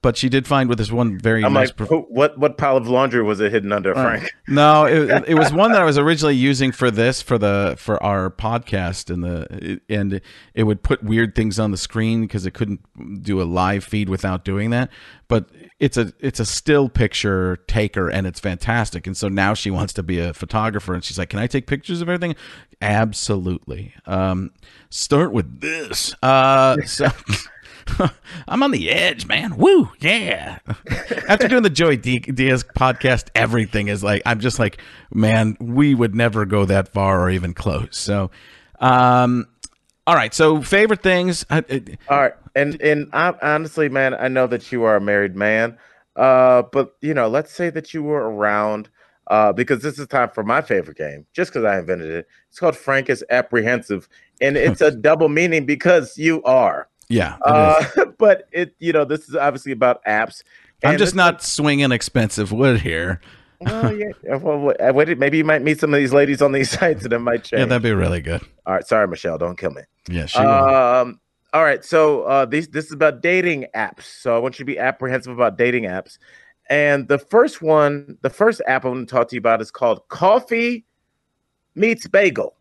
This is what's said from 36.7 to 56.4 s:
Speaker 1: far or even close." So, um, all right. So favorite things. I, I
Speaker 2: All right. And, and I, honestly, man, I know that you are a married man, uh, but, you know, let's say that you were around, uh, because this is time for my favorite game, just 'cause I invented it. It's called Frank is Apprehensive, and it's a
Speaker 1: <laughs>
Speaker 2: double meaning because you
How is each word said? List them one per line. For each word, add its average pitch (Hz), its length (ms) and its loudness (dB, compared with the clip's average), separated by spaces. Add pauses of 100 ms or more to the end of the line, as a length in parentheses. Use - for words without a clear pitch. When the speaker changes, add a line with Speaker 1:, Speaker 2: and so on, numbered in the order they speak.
Speaker 1:
far 98 280 2
or 90 80 2
even 90 240 -2
close." 92 440 -6
So, 101 320 -4 (500)
um, 123 680 2 (580)
all 170 100 4
right. 113 180 0
So 156 280 4
favorite 208 400 2
things. 180 480 0
I, 156 200 0
I 131 140 -6 (260)
Speaker 2:
All 139 100 2
right. 131 140 2 (220)
And, 147 260 -2
and 147 320 0
I, 170 280 0
honestly, 151 480 -2
man, 135 260 0
I 131 120 -4
know 131 200 2
that 117 240 -6
you 120 120 -2
are 110 140 4
a 101 40 2
married 101 340 0
man, 110 420 0 (380)
uh, 127 480 6 (100)
but, 135 260 -2
you 151 140 -4
know, 123 160 0
let's 147 240 -4
say 175 160 -4
that 156 240 -12
you 160 100 -8
were 147 260 -2
around, 104 600 -2 (380)
uh, 104 260 4
because 123 300 0
this 143 160 -6
is 139 80 -12
time 127 220 0
for 110 140 -6
my 120 180 0
favorite 92 360 -4
game, 73 360 -10
just - 200 -6
'cause 117 100 -4
I 101 160 2
invented 85 300 -6
it. 82 180 -10 (220)
It's - 100 -20
called 160 160 0
Frank 135 340 -4
is 123 200 -2
Apprehensive, 117 800 -2 (320)
and 139 160 0
it's 120 240 0
a 151 100 6
Speaker 1:
<laughs> 117 160 -2
Speaker 2:
double 156 220 4
meaning 160 360 0
because 147 520 0
you 156 260 0